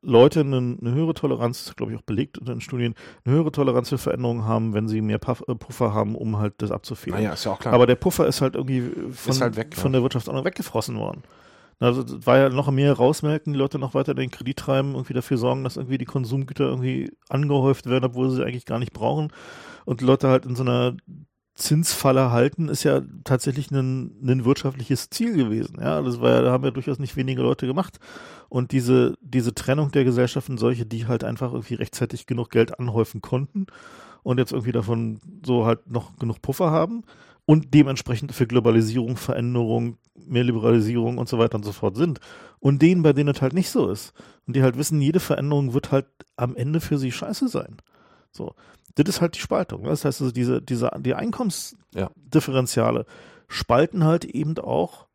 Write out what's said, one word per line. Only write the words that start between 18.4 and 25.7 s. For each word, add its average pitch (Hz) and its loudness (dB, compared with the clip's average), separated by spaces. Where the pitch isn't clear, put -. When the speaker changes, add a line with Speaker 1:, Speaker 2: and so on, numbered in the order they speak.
Speaker 1:
eigentlich 120 -8
gar 113 -4
nicht - -6
brauchen. 151 -2
Und 123 -4
die 131 -2
Leute 131 4
halt 131 4
in 123 -4
so 131 -2
einer 123 0
Zinsfalle 135 2
halten, 143 2
ist - -4
ja 139 2
tatsächlich 135 -2
ein, 131 -2
ein 127 2
wirtschaftliches 135 0
Ziel 226 -2
gewesen. 113 0